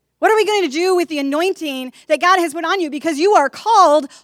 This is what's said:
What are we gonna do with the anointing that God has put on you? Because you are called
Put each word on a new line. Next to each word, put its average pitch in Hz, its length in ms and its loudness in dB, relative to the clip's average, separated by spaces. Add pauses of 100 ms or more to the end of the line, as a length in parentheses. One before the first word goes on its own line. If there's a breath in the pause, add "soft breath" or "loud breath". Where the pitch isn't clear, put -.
(180)
What 359 140 2
are 440 40 2
we 427 80 2
gonna 392 260 -2
do 349 260 -2
with 339 120 -2
the 302 120 -6
anointing 277 760 -6 (140)
that 294 120 0
God 359 200 2
has 320 160 -4
put 330 100 -6
on 370 140 -2
you? 320 100 -4
Because 285 300 -6
you 403 160 2
are 285 120 4
called 311 600 2 (140 loud breath)